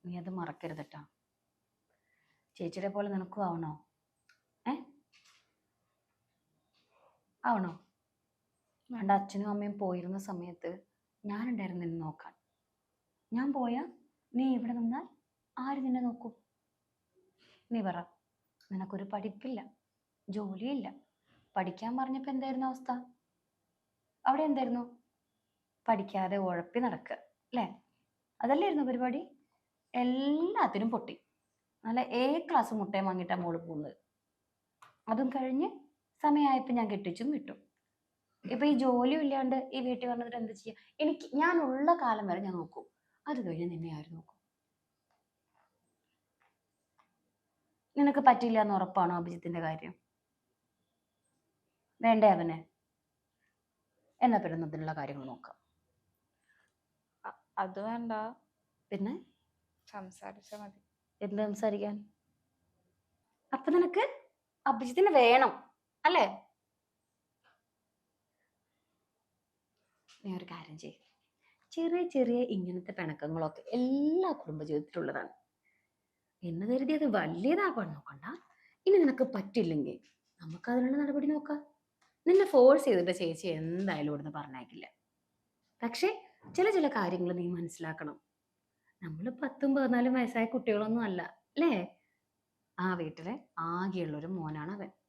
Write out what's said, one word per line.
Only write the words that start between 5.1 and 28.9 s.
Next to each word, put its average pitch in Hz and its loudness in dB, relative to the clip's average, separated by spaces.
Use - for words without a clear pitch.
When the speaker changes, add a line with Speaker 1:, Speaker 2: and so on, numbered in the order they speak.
Speaker 1:
ആവണോ? 196 0
Speaker 2:
വേണ്ട. 233 -8
Speaker 1:
എൻ്റെ 196 4
അച്ഛനും 196 -2
അമ്മയും 208 -4
പോയിരുന്ന 185 -4
സമയത്ത് 175 -10
ഞാനുണ്ടായിരുന്നു 202 -4
നിന്നെ 165 -4
നോക്കാൻ. - -12
ഞാൻ 254 -2
പോയാ 247 -2
നീ 247 2
ഇവിടെ 233 -2
നിന്നാൽ 240 -2
ആര് 269 -4
നിന്നെ 254 2
നോക്കും? 233 -4
നീ 233 -2
പറ. 175 -4
നിനക്കൊരു 190 -6
പഠിപ്പില്ല, 208 -8
ജോലിയില്ല. 208 -6
പഠിക്കാൻ 196 -4
പറഞ്ഞപ്പോ 269 -4
എന്തായിരുന്നു 262 -4
അവസ്ഥ? 254 -8
അവിടെ 277 2
എന്തായിരുന്നു? 254 0
പഠിക്കാതെ 196 0
ഉഴപ്പി 180 -2
നടക്കുക, 226 -4
അല്ലേ? 240 -2
അതല്ലായിരുന്നു 294 2
പരിപാടി? 254 -2